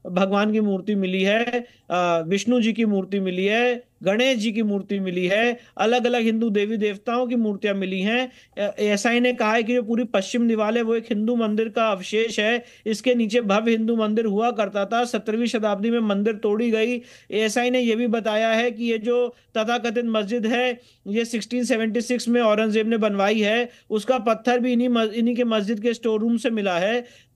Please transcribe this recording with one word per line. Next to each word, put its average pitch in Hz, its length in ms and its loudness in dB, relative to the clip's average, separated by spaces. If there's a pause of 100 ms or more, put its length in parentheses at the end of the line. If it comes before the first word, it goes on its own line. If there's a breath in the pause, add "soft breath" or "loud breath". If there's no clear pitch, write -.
(100)
भगवान 196 420 2
की 220 80 2
मूर्ति 208 340 0
मिली 190 280 0
है, 233 440 0 (240 loud breath)
अ, 170 360 0
विष्णु 202 340 0
जी 220 120 2
की 226 120 0
मूर्ति 196 360 0
मिली 185 240 -2
है, 240 460 0 (120)
गणेश 233 360 2
जी 214 140 -2
की 220 100 -2
मूर्ति 202 380 -2
मिली 180 260 -2
है, 233 320 0 (200 loud breath)
अलग-अलग 240 440 0
हिंदू 226 280 0
देवी 208 260 0
देवताओं 214 500 -2
की 240 100 -2
मूर्तियां 208 400 0
मिली 190 240 -4
हैं। 247 320 0 (260 loud breath)
अ, 202 200 -2
एएसआई 208 420 2
ने 247 120 2
कहा 220 200 0
है 233 100 2
कि 226 120 0
जो 247 80 2
पूरी 226 220 0
पश्चिम 233 440 0
दीवार 220 280 0
है 240 60 0
वो 226 120 0
एक 226 100 -2
हिंदू 220 320 0
मंदिर 220 320 0
का 226 220 0
अवशेष 208 500 -2
है, 233 240 0 (220 loud breath)
इसके 220 280 2
नीचे 233 260 2
भव्य 220 300 2
हिंदू 226 260 2
मंदिर 214 280 0
हुआ 220 260 0
करता 202 360 -2
था, 233 180 0
सत्रहवीं 233 420 -2
शताब्दी 214 440 0
में 233 80 2
मंदिर 208 360 0
तोड़ी 214 360 0
गई। 233 320 0 (280 loud breath)
एएसआई 220 400 0
ने 254 100 2
यह 226 160 2
भी 240 100 0
बताया 220 420 0
है 226 220 2
कि 226 140 -8
ये 226 140 0
जो 240 380 0 (200 soft breath)
तथाकथित 233 480 -2
मस्जिद 220 420 -2
है 247 340 0 (260 soft breath)
ये 214 180 -2
सिक्सटीन 233 400 -4
सेवेंटी 226 360 0
सिक्स 233 280 -4
में 240 140 4
औरंगजेब 214 460 2
ने 233 80 2
बनवाई 208 440 2
है, 233 300 0 (200 loud breath)
उसका 220 280 0
पत्थर 226 400 0
भी 247 140 0
इन्हीं 247 160 2
मस-, 226 240 0
इन्हीं 233 220 0
के 247 100 0
मस्जिद 220 360 0
के 233 140 0
स्टोर 220 260 0
रूम 233 160 2
से 233 140 0
मिला 196 280 0
है। 226 260 0 (320 loud breath)